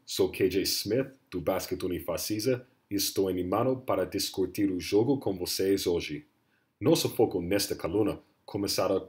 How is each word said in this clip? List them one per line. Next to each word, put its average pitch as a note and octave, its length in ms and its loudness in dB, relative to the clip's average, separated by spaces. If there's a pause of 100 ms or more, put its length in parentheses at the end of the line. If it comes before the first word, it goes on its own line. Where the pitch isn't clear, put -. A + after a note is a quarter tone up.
Sou - 280 0
K G2 180 2
J F#2+ 140 0
Smith, A#2+ 480 -2 (180)
do - 100 -6
Basquete F2+ 440 -2
Unifacisa, G#2 800 -2 (240)
e G2+ 60 -4
estou F#2+ 320 0
animado F#2+ 580 0
para F#2+ 200 0
discutir G2 680 -2
o F2+ 80 -2
jogo A#2+ 400 2
com G2 180 -4
vocês F#2+ 480 0
hoje. D#2 400 -2 (560)
Nosso D3 280 4
foco - 340 2
nesta F#2 320 0
coluna F#2 440 0 (240)
começará F#2+ 640 0